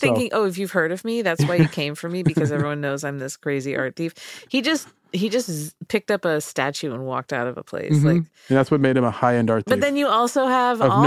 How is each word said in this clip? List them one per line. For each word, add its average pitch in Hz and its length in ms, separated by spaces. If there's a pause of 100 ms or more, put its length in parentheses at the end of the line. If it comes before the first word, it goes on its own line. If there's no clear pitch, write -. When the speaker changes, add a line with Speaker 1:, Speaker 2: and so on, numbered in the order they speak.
(180)
Speaker 1:
thinking, 247 160
"Oh, 220 100
if 185 140
you've 190 140
heard 165 200
of 190 140
me, 226 160
that's 175 240
why 175 100
you 160 140
came 147 260
for 170 140
me, 180 120
because 160 300
Speaker 2:
<laughs> 147 60
Speaker 1:
everyone 147 240
knows 143 240
I'm 143 140
this 135 180
crazy 139 400
art 131 180
thief." 165 180 (360)
He 262 120
just, 294 280 (240)
he 196 160
just 233 200
z-, 156 220 (160)
picked - 240
up 196 140
a 156 160
statue 143 520
and 131 120
walked 127 260
out 123 160
of 123 100
a - 60
place. - 300
Speaker 2:
Mm-hmm. 147 140
Speaker 1:
Like, 165 100
Speaker 2:
And - 400
that's 135 140
what 147 100
made 131 160
him 123 80
a 117 60
high-end 120 380
art 110 180
thief - 40
Speaker 1:
but 254 80
then 285 160
you 285 120
also 240 400
have 247 340
Speaker 2:
of 135 80
known - 180